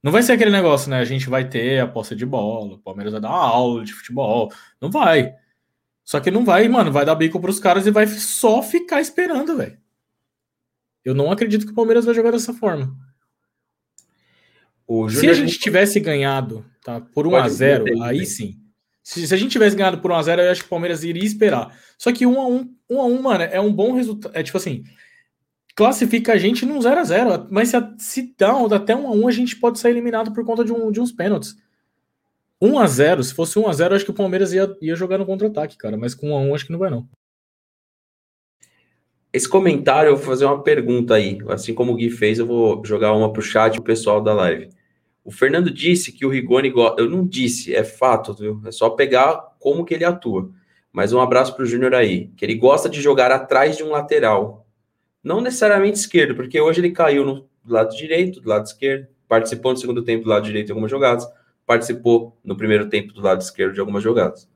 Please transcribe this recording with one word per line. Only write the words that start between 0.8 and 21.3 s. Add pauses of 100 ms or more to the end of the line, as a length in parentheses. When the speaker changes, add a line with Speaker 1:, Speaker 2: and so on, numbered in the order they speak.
Speaker 1:
né?
A
gente
vai
ter
a
posse
de
bola,
o
Palmeiras
vai
dar
uma
aula
de
futebol. (300)
Não
vai. (720)
Só
que
não
vai,
mano,
vai
dar
bico
pros
caras
e
vai
só
ficar
esperando,
velho. (1200)
Eu
não
acredito
que
o
Palmeiras
vai
jogar
dessa
forma. (1900)
Speaker 2:
O
Speaker 1:
Se
Speaker 2:
Júnior
Speaker 1:
a
gente
tivesse
ganhado, (200)
tá,
por
Speaker 2:
Pode
Speaker 1:
um
a
zero,
Speaker 2:
vir,
Speaker 1:
aí
Speaker 2:
né?
Speaker 1:
sim. (420)
Se,
se
a
gente
tivesse
ganhado
por
um
a
zero,
eu
acho
que
o
Palmeiras
iria
esperar. (220)